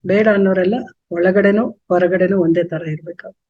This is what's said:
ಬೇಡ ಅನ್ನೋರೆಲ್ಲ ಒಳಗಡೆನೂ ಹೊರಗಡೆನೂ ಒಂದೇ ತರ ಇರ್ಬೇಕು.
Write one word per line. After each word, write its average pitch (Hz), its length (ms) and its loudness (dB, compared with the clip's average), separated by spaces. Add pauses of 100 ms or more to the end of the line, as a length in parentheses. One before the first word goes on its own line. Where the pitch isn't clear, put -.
ಬೇಡ 208 220 2
ಅನ್ನೋರೆಲ್ಲ 190 460 2 (360)
ಒಳಗಡೆನೂ 196 600 2
ಹೊರಗಡೆನೂ 180 720 0
ಒಂದೇ 165 200 2
ತರ 165 260 -8
ಇರ್ಬೇಕು. - 480 -12 (140)